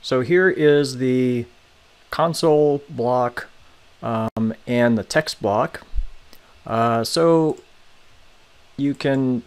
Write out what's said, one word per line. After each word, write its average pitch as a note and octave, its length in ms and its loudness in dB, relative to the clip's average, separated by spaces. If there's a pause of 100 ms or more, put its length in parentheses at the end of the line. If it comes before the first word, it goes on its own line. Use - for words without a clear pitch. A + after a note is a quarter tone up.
So C3 200 -2
here F3+ 280 2
is D3 500 2
the B2+ 460 0 (680)
console D3+ 760 2
block, B2 580 -2 (540)
um, A2+ 520 -4 (120)
and A#2+ 320 2
the G2 60 -4
text - 380 -4
block. A2 400 -2 (840)
Uh, A2+ 380 0
so E3 540 2 (1200)
you C#3 160 -2
can C3+ 540 -2